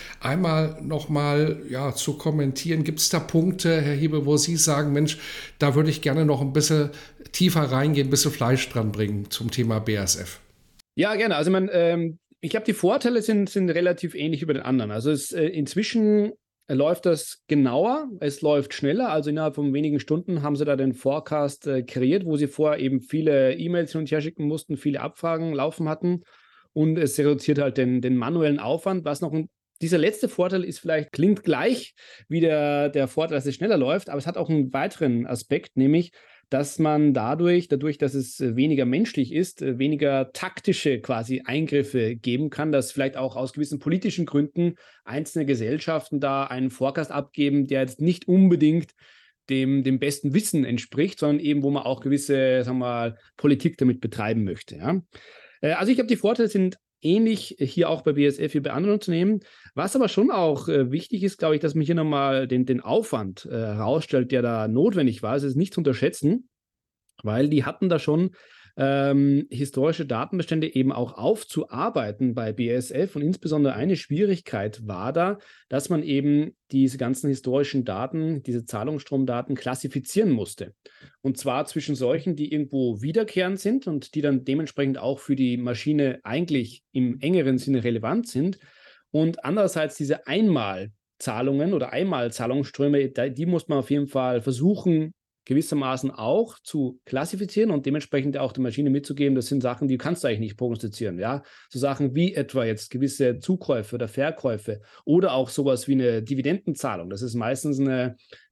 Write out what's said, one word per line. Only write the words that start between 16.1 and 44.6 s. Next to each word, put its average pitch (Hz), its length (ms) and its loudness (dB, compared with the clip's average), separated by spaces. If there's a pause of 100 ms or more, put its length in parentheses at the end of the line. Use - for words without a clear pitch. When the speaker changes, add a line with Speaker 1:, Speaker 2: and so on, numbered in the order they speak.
Speaker 2:
läuft 147 360 2
das 165 320 0 (100)
genauer, 165 640 2 (100)
es 143 220 -4
läuft 147 320 2
schneller. 190 340 0
Also 151 220 -2
innerhalb 156 240 -2
von 143 180 0
wenigen 147 280 0
Stunden 170 420 -2
haben 147 120 -2
sie 143 120 0
da 143 100 2
den 135 160 2
Forecast, 143 760 -2
äh, 131 160 0
kreiert, 131 440 0
wo 156 100 0
sie 143 100 2
vorher 151 320 0
eben 135 220 0
viele 139 540 2
E-Mails 170 380 -2
hin 160 100 -4
und 143 80 -6
her 156 100 0
schicken 156 260 -6
mussten, 151 300 -4
viele 139 240 -2
Abfragen 165 540 -4
laufen 151 340 -2
hatten. 175 320 0 (540)
Und 160 240 4
es 151 200 0
reduziert 147 400 2
halt 135 200 0
den, 127 240 2
den 127 160 2
manuellen 147 400 2
Aufwand. 165 480 -2
Was 143 160 -4
noch 151 100 -4
ein, 160 160 -4 (320)
dieser 165 160 0
letzte 202 320 2
Vorteil 185 340 0
ist 175 180 -10
vielleicht, 156 300 -2
klingt 190 320 2
gleich 175 520 0 (340)
wie 165 120 -2
der, 147 500 2
der 139 180 0
Vorteil, 156 300 -2
dass 131 80 -4
es 139 80 -2
schneller 196 240 0
läuft, 143 320 0
aber 143 80 -6
es 131 80 -8
hat 175 100 -6
auch 170 140 -2
einen 143 240 2
weiteren 135 520 -2
Aspekt, - 520 -4
nämlich, 151 340 4 (380)
dass 143 280 -2
man 151 340 4
dadurch, 165 560 2
dadurch, 143 300 -2
dass 131 160 0
es, 135 260 -6
äh, 120 160 -2
weniger 135 300 4
menschlich 135 480 0
ist, 180 260 -4
äh, 135 180 -4
weniger 139 540 0
taktische - 640 -2
quasi 120 460 -4
Eingriffe 135 720 0
geben 123 320 -2
kann, 151 240 -2
dass 135 180 2
vielleicht 135 280 -2
auch 131 180 -6
aus 127 160 -6
gewissen 147 280 -6
politischen 175 440 -2
Gründen 170 520 0 (280)